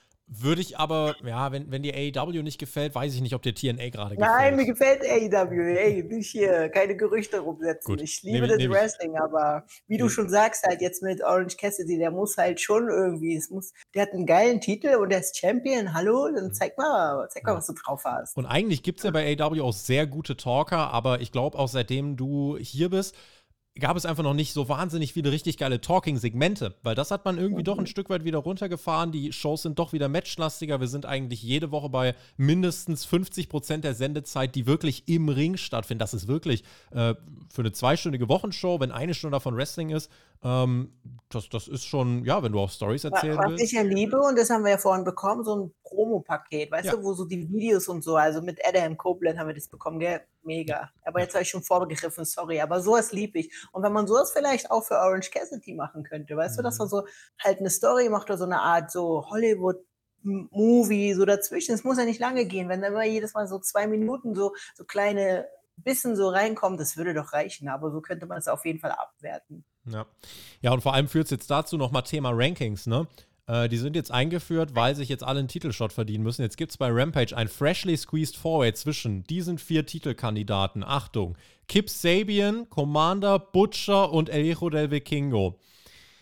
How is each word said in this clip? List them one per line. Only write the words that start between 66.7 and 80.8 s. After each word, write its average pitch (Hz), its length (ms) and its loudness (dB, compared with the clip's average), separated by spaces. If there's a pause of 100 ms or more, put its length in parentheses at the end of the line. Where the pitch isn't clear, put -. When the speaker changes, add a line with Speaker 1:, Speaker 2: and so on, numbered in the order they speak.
Speaker 2:
das 156 200 -4
würde 170 160 -4
doch 151 200 -4
reichen, 147 340 -4
aber 147 240 -6
so 156 100 -8
könnte 170 240 -10
man 175 120 -10
es 156 100 -8
auf 127 180 -2
jeden 160 140 -4
Fall 156 120 -6
abwerten. - 720 -10 (260)
Speaker 1:
Ja. 110 160 -8 (560)
Ja, 120 120 4
und 127 80 2
vor 135 120 0
allem 139 140 4
führt's 156 220 0
jetzt - 200 -4
dazu, 156 280 0
nochmal 127 260 0
Thema 139 300 -2
Rankings, 120 540 0
ne? 135 200 2 (380)
Äh, 117 240 0
die 117 80 0
sind 143 180 -2
jetzt - 160 -4
eingeführt, 160 640 0
weil 120 200 4
sich 143 120 -6
jetzt 123 160 -6
alle 131 160 -2
einen 135 80 -2
Titelshot 117 460 -4
verdienen 107 320 -2
müssen. 117 160 -2
Jetzt 117 160 -2
gibt's - 180 -6
bei 131 160 0
Rampage 123 460 2
ein 113 100 0
freshly 165 480 0
squeezed 156 400 -4
Four-Way 147 380 2
zwischen 113 500 -2
diesen 170 340 -4
vier 156 280 0
Titelkandidaten. 107 1000 -2